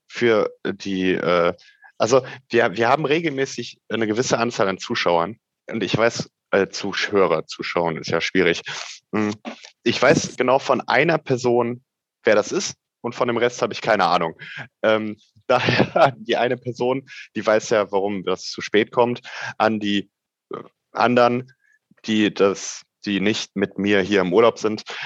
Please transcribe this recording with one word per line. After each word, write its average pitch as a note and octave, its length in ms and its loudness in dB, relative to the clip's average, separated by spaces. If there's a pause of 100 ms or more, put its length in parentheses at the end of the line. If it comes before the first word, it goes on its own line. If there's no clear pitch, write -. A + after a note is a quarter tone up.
für A2+ 420 2 (160)
die, F#2+ 460 -2
äh, F2 420 0 (460)
also B2+ 260 4 (240)
wir, A#2 260 2
wir A#2 140 2
haben D3 160 2
regelmäßig C3+ 760 -4 (100)
eine A2 180 -2
gewisse A#2 320 0
Anzahl A#2 280 0
an F#2+ 120 -2
Zuschauern. F2 580 0 (320)
Und G#2+ 140 -6
ich F2+ 120 -2
weiß, - 360 0 (200)
äh, F#2+ 180 2
Zuschauer, F#2 760 0
Zuschauern E2 520 -4
ist C#2 120 -10
ja E2 120 0
schwierig. E2+ 420 0 (500)
Hm, G#2+ 220 -2 (480)
ich - 180 -2
weiß - 360 2
genau B2+ 200 2
von B2 240 0
einer D3+ 380 2
Person, B2 640 0 (400)
wer A2 120 4
das G#2 160 2
ist, F#3 240 -4 (260)
und A#2+ 140 -6
von B2 120 0
dem A#2 100 0
Rest A#2+ 240 0
habe A2+ 120 -2
ich - 80 -10
keine G#2 240 2
Ahnung. E2+ 280 0 (480)
Ähm, A2 360 0 (140)
<laughs> - 160 -20
daher B2+ 680 2
die A2 200 -2
eine B2 200 0
Person, B2+ 480 -4 (300)
die G#2+ 100 -6
weiß G#2+ 240 2
ja, G#2 220 2
warum G2 320 -2
das F#2 260 -4
zu - 120 -10
spät - 300 0
kommt, A#2+ 300 0 (360)
an A2 240 2
die, G2+ 280 -2 (440)
äh, - 100 -12 (300)
anderen, B2 580 2 (540)
die G#2+ 280 2
das, - 500 0 (220)
die G2+ 140 -2
nicht - 380 -2
mit G2 200 -4
mir G2+ 240 2
hier F#2+ 200 2
im F2+ 120 0
Urlaub A2+ 240 6
sind. G#2+ 260 -4 (220)